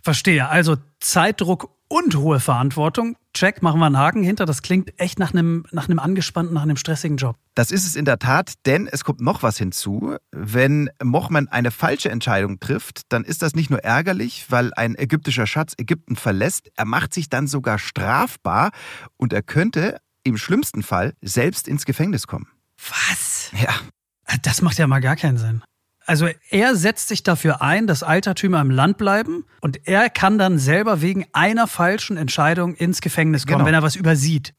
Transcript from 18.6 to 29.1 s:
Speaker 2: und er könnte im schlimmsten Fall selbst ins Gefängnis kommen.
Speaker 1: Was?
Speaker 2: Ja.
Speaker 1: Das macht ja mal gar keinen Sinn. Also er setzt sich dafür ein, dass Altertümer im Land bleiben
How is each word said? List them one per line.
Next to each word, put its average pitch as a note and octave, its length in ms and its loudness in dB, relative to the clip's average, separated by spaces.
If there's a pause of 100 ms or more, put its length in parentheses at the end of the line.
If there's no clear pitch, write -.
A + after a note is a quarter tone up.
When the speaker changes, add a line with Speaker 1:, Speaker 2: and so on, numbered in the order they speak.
Speaker 2:
und A#2+ 160 -2
er G#2 100 -2
könnte F3 560 -2 (260)
im A#2+ 120 0
schlimmsten F3+ 460 -2
Fall G2 380 -2
selbst B2 480 -2
ins C#3+ 160 -4
Gefängnis D#3 420 -2
kommen. - 220 -10 (400)
Speaker 1:
Was? - 600 -4 (120)
Speaker 2:
Ja. - 120 0 (680)
Speaker 1:
Das - 200 0
macht E3+ 160 2
ja D#3+ 80 4
mal C3+ 140 2
gar C3 160 0
keinen C3 220 0
Sinn. A2+ 240 -2 (420)
Also E3 240 2 (220)
er A3+ 240 4
setzt G3 340 0
sich G#3 140 -4
dafür D#3+ 400 2
ein, F3+ 240 2
dass E3 160 0
Altertümer F3+ 580 0
im C3+ 100 2
Land C#3 280 4
bleiben A3+ 460 0 (160)